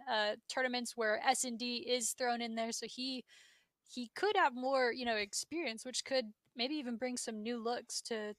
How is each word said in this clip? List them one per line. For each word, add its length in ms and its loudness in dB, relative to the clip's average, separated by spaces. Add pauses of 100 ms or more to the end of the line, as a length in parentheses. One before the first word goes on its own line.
uh, 260 2 (140)
tournaments 480 0
where 280 4
S 200 4
and 120 -4
D 200 -2 (100)
is 240 2
thrown 300 0
in 140 -2
there. 180 0
So 160 -6
he, 340 -4 (600)
he 320 -8
could 200 2
have 200 6
more, 360 4
you 140 -4
know, 100 2
experience, 680 -4
which 180 -4
could 300 0 (240)
maybe 180 0
even 220 -2
bring 180 -2
some 260 -4
new 160 -2
looks 440 -4
to, 380 -4